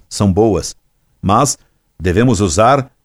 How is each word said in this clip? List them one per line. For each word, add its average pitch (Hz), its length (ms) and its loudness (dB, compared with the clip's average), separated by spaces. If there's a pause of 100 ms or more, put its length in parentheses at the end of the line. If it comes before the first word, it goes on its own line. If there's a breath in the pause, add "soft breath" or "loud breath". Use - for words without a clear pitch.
são 104 240 0
boas, 98 440 0 (460)
mas 113 360 0 (420)
devemos 95 400 0
usar 113 520 0 (140)